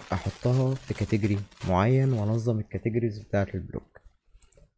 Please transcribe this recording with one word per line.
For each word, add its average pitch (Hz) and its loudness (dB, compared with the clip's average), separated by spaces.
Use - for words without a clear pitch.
احطها 127 0
في - -6
كاتيجوري 104 0
معين، 127 4
وانظم 110 0
الكاتيجوريز 107 -2
بتاعة 101 0
البلوج. - -8